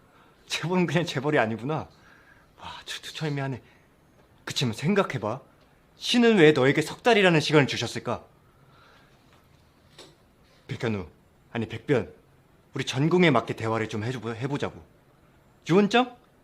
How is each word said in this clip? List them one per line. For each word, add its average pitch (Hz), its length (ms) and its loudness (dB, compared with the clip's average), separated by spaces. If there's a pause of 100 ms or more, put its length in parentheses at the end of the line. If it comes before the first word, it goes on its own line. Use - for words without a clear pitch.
(460)
재벌은 180 400 -2
그냥 156 180 0
재벌이 147 340 -2
아니구나. 113 360 -2 (840)
와, - 60 -18 (200)
추추철미하네. 143 720 -6 (840)
그치만 - 300 -2
생각해봐. 135 680 -2 (580)
신은 233 400 4
왜 156 140 10
너에게 135 300 2
석 - 200 -12
달이라는 190 380 4
시간을 143 260 4
주셨을까? 113 580 -6 (2500)
백현우, 110 380 -6 (460)
아니 113 160 -4
백변, 113 440 -4 (640)
우리 131 100 -6
전공에 165 460 2
맞게 120 260 0
대화를 110 320 -4
좀 107 160 -8
해줘-, 123 160 -6 (140)
해보자고. 117 460 -6 (880)
유언장? 208 480 2 (280)